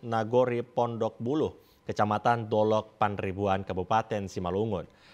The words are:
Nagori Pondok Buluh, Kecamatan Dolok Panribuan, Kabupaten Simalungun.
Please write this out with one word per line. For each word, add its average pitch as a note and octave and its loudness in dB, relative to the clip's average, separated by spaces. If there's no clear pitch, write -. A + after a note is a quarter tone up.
Nagori A#2 2
Pondok A#2 -2
Buluh, A#2+ -2
Kecamatan G#2+ 0
Dolok G#2+ 2
Panribuan, G2 0
Kabupaten G2 -2
Simalungun. F#2+ -4